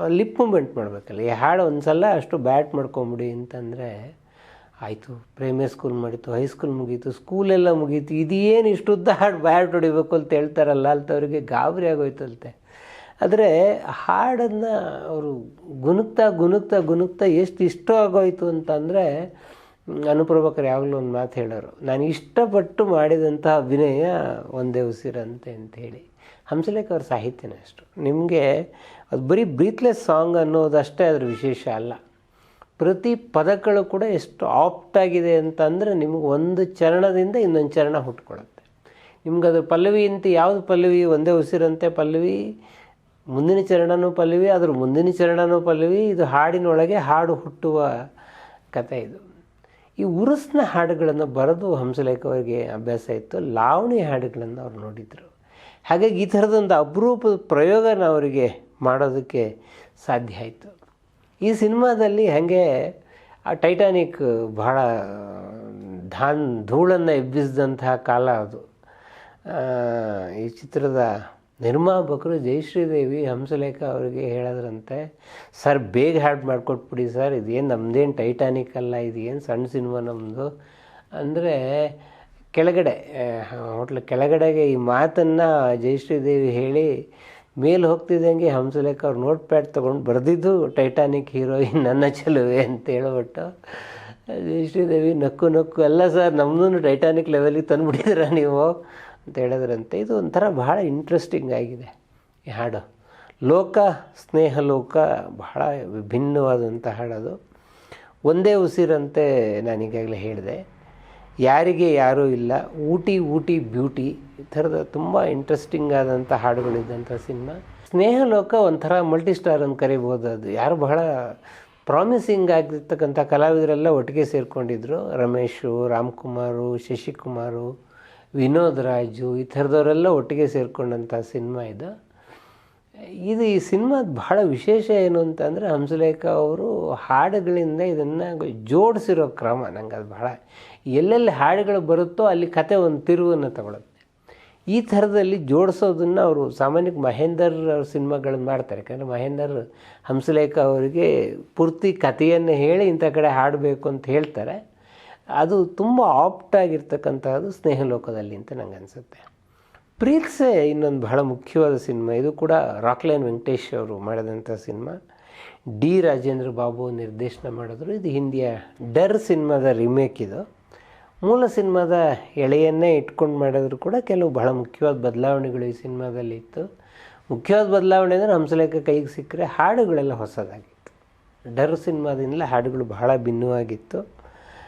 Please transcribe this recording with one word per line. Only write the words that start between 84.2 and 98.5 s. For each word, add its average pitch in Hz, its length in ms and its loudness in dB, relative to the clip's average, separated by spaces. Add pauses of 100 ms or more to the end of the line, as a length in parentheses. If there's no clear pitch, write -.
ಈ 131 40 2
ಮಾತನ್ನು 151 1000 2
ಜಯಶ್ರೀದೇವಿ 135 760 0
ಹೇಳಿ, 135 600 -2 (500)
ಮೇಲೆ 170 280 4
ಹೋಗ್ತಿದ್ದಂಗೆ 165 640 2
ಹಂಸಲೇಖ 139 560 -2
ಅವ್ರು 127 140 -2
ನೋಟ್‌ಪ್ಯಾಡ್ 151 480 0
ತೊಗೊಂಡು 135 360 -2
ಬರೆದಿದ್ದು 156 640 2
"ಟೈಟಾನಿಕ್ 139 600 0
ಹೀರೋಯಿನ್ 131 540 0
ನನ್ನ 135 240 2
ಚೆಲುವೆ" 131 580 2
ಅಂತ 120 240 -8
ಹೇಳ್ಬಿಟ್ಟು, 131 680 -4 (680)
ಜಯಶ್ರೀದೇವಿ 160 840 0
ನಕ್ಕು 143 360 0
ನಕ್ಕು, 160 320 2
"ಅಲ್ಲ 160 260 4
ಸರ್, 175 260 4
ನಮ್ದೂ 165 460 2
ಟೈಟಾನಿಕ್ 160 500 2
ಲೆವೆಲಿಗೆ 147 360 2
ತಂದುಬಿಟ್ಟಿದ್ದೀರಾ 156 640 2
ನೀವು" 151 560 2 (420)